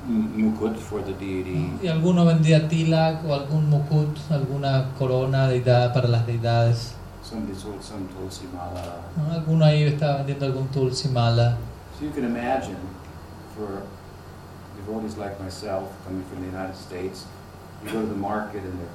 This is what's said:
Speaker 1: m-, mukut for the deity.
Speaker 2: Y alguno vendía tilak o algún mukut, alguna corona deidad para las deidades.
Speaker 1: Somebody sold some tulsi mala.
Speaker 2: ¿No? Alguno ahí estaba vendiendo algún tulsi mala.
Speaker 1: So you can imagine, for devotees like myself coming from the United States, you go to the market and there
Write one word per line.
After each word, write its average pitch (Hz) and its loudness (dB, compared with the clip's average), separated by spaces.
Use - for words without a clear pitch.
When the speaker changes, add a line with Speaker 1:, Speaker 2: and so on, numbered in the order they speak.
Speaker 1:
m-, 107 2
mukut 107 -2
for 101 -6
the 95 -6
deity. 95 -2
Speaker 2:
Y 185 0
alguno 170 4
vendía 156 6
tilak 160 2
o 147 2
algún 147 2
mukut, 147 2
alguna 135 2
corona 131 4
deidad 123 4
para 123 2
las 113 4
deidades. 117 2
Speaker 1:
Somebody 104 -6
sold 98 -10
some 98 -10
tulsi 92 -10
mala. 87 -8
Speaker 2:
¿No? 156 0
Alguno 160 4
ahí 151 8
estaba 143 2
vendiendo 139 -2
algún 131 -2
tulsi 131 0
mala. 117 4
Speaker 1:
So 147 -8
you 151 -6
can 135 -2
imagine, 120 -2
for 98 -6
devotees 104 -8
like 101 -6
myself 95 -6
coming 92 -6
from 95 -10
the 92 -6
United 95 -8
States, 92 -10
you 110 -10
go 110 -2
to 107 -2
the 98 -6
market 104 -4
and 92 -8
there 85 -10